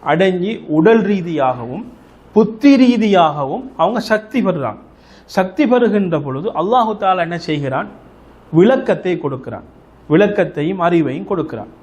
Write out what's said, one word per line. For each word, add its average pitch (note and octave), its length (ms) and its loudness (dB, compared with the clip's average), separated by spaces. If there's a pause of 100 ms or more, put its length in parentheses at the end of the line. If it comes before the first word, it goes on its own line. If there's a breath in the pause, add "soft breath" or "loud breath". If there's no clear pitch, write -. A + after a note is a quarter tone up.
அடைஞ்சி F3+ 500 0 (160)
உடல் F#3 420 4
ரீதியாகவும் C#3+ 720 -4 (500 soft breath)
புத்தி A3 420 4
ரீதியாகவும் G3 880 2 (120)
அவங்க G3+ 240 0 (120)
சக்தி G#3+ 340 -2
பெறுறாங்க. C3+ 340 -4 (500 soft breath)
சக்தி F#3+ 360 -2
பெறுகின்ற G#3 500 2 (100)
பொழுது C#3 220 -6 (120)
அல்லாஹு A3 400 0
தஆலா F#3 280 0
என்ன F3 100 -6 (100)
செய்கிறான்? C#3+ 400 -4 (640)
விளக்கத்தை G3 600 2 (100)
கொடுக்கிறான், B2+ 420 -8 (420)
விளக்கத்தையும் F3 760 0
அறிவையும் E3 440 0
கொடுக்கிறான். D3+ 420 -6 (100)